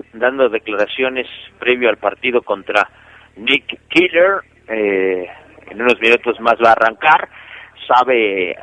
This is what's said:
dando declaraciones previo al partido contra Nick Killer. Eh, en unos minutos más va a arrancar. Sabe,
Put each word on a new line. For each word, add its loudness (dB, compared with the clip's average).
dando 0
declaraciones -4
previo 0
al 0
partido -2
contra -2
Nick -4
Killer. 2
Eh, -2
en -10
unos 2
minutos 0
más 2
va 4
a 8
arrancar. 2
Sabe, 0